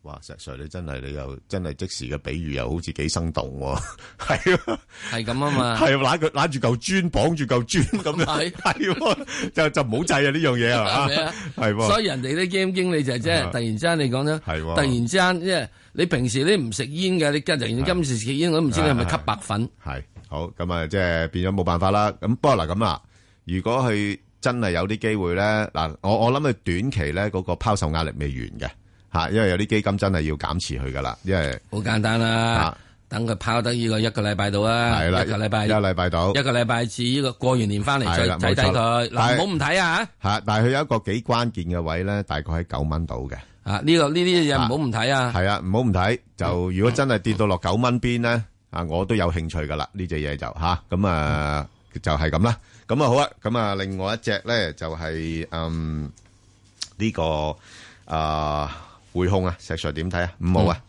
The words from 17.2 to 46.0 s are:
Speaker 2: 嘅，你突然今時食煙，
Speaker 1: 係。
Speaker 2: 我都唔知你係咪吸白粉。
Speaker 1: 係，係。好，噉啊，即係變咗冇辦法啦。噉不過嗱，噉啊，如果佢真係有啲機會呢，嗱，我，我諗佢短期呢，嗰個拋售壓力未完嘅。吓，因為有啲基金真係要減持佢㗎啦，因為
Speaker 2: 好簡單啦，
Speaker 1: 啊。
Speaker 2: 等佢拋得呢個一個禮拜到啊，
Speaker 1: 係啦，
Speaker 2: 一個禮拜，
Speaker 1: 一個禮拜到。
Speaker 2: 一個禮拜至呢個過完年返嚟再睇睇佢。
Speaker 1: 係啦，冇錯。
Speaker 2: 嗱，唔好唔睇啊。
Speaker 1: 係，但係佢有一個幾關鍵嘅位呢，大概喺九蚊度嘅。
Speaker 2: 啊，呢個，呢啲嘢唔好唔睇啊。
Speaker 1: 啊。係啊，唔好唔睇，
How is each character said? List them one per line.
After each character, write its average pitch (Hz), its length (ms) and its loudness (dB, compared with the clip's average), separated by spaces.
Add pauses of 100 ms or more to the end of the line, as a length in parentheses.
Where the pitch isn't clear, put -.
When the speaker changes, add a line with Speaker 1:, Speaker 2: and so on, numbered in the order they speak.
Speaker 2:
嘅， 147 120 4
你 147 80 0
突 180 120 -2
然 120 320 0
今 180 200 2
時 131 120 0
食 113 180 -4
煙， 165 160 2
Speaker 1:
係。 156 40 2
Speaker 2:
我 160 80 4
都 156 40 2
唔 135 40 2
知 - 100 0
你 151 80 4
係 139 60 4
咪 110 160 0
吸 80 60 0 (100)
白 104 160 -2
粉。 107 260 -2 (160)
Speaker 1:
係， - 60 -8 (100)
係。 - 20 -14 (260)
好， 76 180 -6 (100)
噉 87 160 -4
啊， 82 140 -2
即 78 100 -2
係 85 320 2
變 90 180 -2
咗 95 80 0
冇 95 100 0
辦 85 140 0
法 95 120 2
啦。 104 200 4 (120)
噉 98 140 -2
不 - 120 2
過 131 80 6
嗱， 82 120 0
噉 98 180 0
啊， 82 160 -2 (420)
如 92 160 -2
果 113 220 0
佢 104 360 0 (220)
真 123 200 0
係 104 100 0
有 87 180 0
啲 110 80 -2
機 110 200 -2
會 87 180 0
呢， 107 400 2
嗱， 80 260 -2
我， 101 240 2
我 120 80 4
諗 143 180 2
佢 113 40 0 (100)
短 98 260 0
期 73 220 0
呢， 98 180 -2
嗰 92 120 -4
個 90 100 -4
拋 104 240 2
售 82 140 0
壓 80 140 0
力 73 120 -2
未 73 120 -4
完 60 300 -8
嘅。 64 120 -6 (420)
吓， 82 180 0
因 107 120 2
為 98 80 4
有 87 80 2
啲 104 80 0
基 107 160 2
金 98 160 0
真 98 140 2
係 85 100 2
要 76 140 -2
減 82 300 -4
持 65 120 -6
佢 65 140 -4
㗎 65 100 -4
啦， 62 220 -4
因 95 140 0
為 67 220 -2 (100)
Speaker 2:
好 104 80 -6
簡 110 220 0
單 110 200 2
啦， 113 80 2 (340)
Speaker 1:
啊。 82 160 -2 (320)
Speaker 2:
等 113 160 -4
佢 - 120 0
拋 117 220 0
得 117 120 0
呢 117 160 0
個 110 100 2
一 113 120 2
個 107 120 -4
禮 104 140 0
拜 101 160 0
到 101 80 2
啊， 117 400 2
Speaker 1:
係 82 100 2
啦， 92 140 2
Speaker 2:
一 - 20 -2
個 104 100 -2
禮 107 120 -2
拜， 107 180 0
Speaker 1:
一 - 20 0
個 107 120 4
禮 95 140 2
拜 90 140 2
到。 85 220 2
Speaker 2:
一 135 140 0
個 131 80 0
禮 120 120 2
拜 117 220 0
至 113 160 -6
呢 123 200 0
個 131 100 -2
過 123 180 0
完 120 180 2
年 101 140 0
返 139 180 2
嚟 123 40 0 (120)
再 85 120 2
睇 87 100 0
睇 95 160 2
佢。 - 0 -
Speaker 1:
係 - 180 4
啦， 117 280 2
冇 117 80 -2
錯。 - 20 -6
Speaker 2:
嗱， 120 240 2
唔 120 40 2
好 180 140 2
唔 160 60 0
睇 151 220 2
啊。 180 280 0 (140)
Speaker 1:
係， 104 240 0
但 110 160 2
係 117 40 4
佢 123 40 4
有 135 100 2
一 156 40 0
個 120 160 0
幾 110 220 -2
關 120 280 0
鍵 92 140 -6
嘅 87 180 -2
位 82 220 -2
呢， 101 180 -2
大 76 180 -4
概 76 120 -6
喺 82 160 -2
九 62 140 -4
蚊 78 260 -2
度 64 200 -6
嘅。 65 60 -8 (300)
Speaker 2:
啊， 101 200 -2
呢 160 120 4
個， 147 140 4
呢 156 40 -2
啲 175 400 2
嘢 - 20 2
唔 135 120 2
好 123 80 0
唔 143 160 0
睇 113 200 0
啊。 135 100 2
Speaker 1:
啊。 120 120 0
係 92 140 2
啊， 101 160 0
唔 92 80 0
好 110 80 4
唔 120 120 2
睇， 95 260 2 (180)